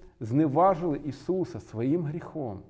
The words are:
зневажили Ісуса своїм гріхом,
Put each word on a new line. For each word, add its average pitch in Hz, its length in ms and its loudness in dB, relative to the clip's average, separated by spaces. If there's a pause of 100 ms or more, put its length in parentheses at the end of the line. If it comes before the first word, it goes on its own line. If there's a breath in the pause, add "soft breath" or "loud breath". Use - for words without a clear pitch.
(200 loud breath)
зневажили 151 880 2
Ісуса 170 540 -4
своїм 135 440 -2
гріхом, 147 560 -8 (100)